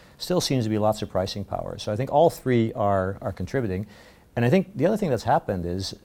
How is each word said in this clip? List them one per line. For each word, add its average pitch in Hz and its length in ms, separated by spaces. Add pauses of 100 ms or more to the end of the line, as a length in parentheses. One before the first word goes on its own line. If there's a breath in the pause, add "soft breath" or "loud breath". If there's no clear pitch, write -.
(160 loud breath)
still 180 240
seems 131 240
to 107 60
be 107 80
lots 107 240
of - 80
pricing 95 340
power. 90 340
So - 140
I 107 40
think 135 140
all 160 200
three 117 420
are, 98 480
are - 100
contributing. 95 560 (500 loud breath)
And 120 80
I 123 60
think 185 240
the 135 120
other 208 100
thing 180 140
that's 117 140
happened 110 420
is 90 280 (100)